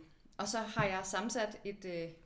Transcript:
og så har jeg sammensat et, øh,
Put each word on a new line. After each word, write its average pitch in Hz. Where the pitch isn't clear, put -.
og 202
så 226
har 214
jeg 190
sammensat 214
et, 202
øh, 170